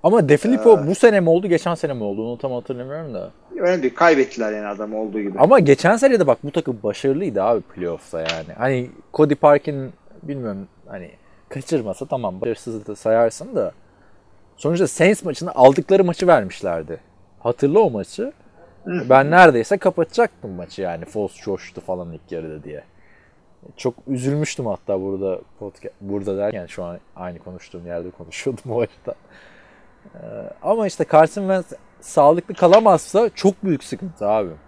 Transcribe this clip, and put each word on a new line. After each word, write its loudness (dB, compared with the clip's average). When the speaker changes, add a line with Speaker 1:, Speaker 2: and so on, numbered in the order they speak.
Speaker 1:
Ama 4
DeFilippo 6
Speaker 2:
Ee, -4
Speaker 1:
bu 0
sene 4
mi 0
oldu, 2
geçen 0
sene -4
mi -6
oldu? -6
Onu -10
tam -6
hatırlamıyorum -10
da. -10
Speaker 2:
Önemli 0
değil. 0
Kaybettiler 2
yani -8
adamı -8
olduğu -6
gibi. -6
Speaker 1:
Ama 6
geçen 4
sene 2
de 2
bak 2
bu -8
takım -6
başarılıydı -4
abi 0
playoff'ta -10
yani. -8
Hani -4
Cody 2
Park'in 2
bilmiyorum -10
hani -16
kaçırmasa -8
tamam -8
başarısızlığı -8
da -12
sayarsın -2
da. -4
Sonuçta -2
Saints 2
maçını -8
aldıkları 6
maçı 0
vermişlerdi. 0
Hatırla 0
o 4
maçı. -8
Speaker 2:
Hı. -6
Speaker 1:
Ben 8
neredeyse 8
kapatacaktım -2
maçı -12
yani. -6
Foles -6
coştu -10
falan -8
ilk -16
yarıda -10
diye. -16
Çok -6
üzülmüştüm -4
hatta -6
burada -6
podca-, -16
burada -8
derken -6
şu -14
an -12
aynı -14
konuştuğum -18
yerde -10
konuşuyordum -10
o -2
açıdan. -8
Ee, -20
ama -2
işte -4
Carson 4
Wentz -4
sağlıklı 2
kalamazsa 4
çok 0
büyük -2
sıkıntı -8
abi. 0